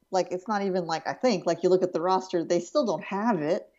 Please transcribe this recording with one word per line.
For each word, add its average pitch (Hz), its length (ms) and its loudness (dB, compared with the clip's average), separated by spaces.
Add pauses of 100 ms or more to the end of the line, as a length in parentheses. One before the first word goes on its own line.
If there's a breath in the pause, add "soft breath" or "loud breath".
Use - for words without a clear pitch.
(100)
like, 180 220 0
it's 180 160 -8
not 208 140 0
even 185 240 0
like 160 200 -4
I 139 60 -2
think, 214 340 0
like, 165 160 0
you 185 60 2
look 185 160 6
at - 80 -4
the 160 80 -2
roster, 185 440 0
they 175 140 2
still 262 280 0
don't 180 180 -2
have 202 360 -2
it. 151 280 -2 (100)